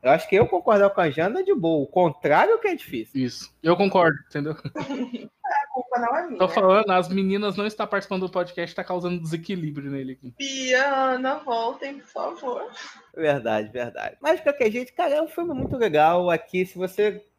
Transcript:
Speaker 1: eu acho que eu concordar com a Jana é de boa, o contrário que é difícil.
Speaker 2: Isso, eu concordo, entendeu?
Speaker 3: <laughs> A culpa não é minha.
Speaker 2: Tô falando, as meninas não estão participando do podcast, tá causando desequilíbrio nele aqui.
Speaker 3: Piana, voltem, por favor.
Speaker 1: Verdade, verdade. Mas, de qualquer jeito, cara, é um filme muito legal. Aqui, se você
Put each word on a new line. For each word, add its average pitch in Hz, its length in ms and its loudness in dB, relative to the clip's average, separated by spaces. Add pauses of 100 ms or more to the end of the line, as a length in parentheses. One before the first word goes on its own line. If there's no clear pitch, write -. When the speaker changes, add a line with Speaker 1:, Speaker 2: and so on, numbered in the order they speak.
Speaker 1:
eu 127 80 4
acho 160 180 4
que - 80 4
eu 220 100 6
concordar 208 440 4
com 202 100 -2
a 165 100 4
Jana 180 300 0
é - 20 -2
de 381 120 2
boa, 165 280 2
o 135 40 -2
contrário 180 720 2
que 427 80 0
é 359 60 0
difícil. 127 500 -6
Speaker 2:
Isso, - 380 -10
eu 165 140 4
concordo, 180 420 4 (100)
entendeu? 151 260 -6
Speaker 3:
<laughs> 247 800 -10 (100)
A 719 240 -2
culpa 247 300 -4
não 240 180 0
é 349 100 -4
minha. 247 120 -10
Speaker 2:
Tô 185 100 2
falando, 202 420 4
as 180 180 2
meninas 196 480 0
não 202 100 -2
estão 214 200 -4
participando 190 400 -4
do 180 60 -8
podcast, 175 420 -4
tá 190 80 -6
causando 180 380 -4
desequilíbrio 160 680 -6
nele 135 220 -8
aqui. 127 260 -18
Speaker 3:
Piana, 262 960 0
voltem, 277 640 -6
por - 80 -20
favor. 339 640 -8 (440)
Speaker 1:
Verdade, 113 560 0
verdade. 120 520 -8
Mas, 302 140 2
de - 60 -8
qualquer 285 280 0
jeito, 247 240 -6
cara, 302 220 0
é 302 60 0
um 311 60 -4
filme 339 240 -6
muito 262 240 -6
legal. 175 540 4
Aqui, 180 340 -2
se 180 140 -18
você 202 440 -2 (160)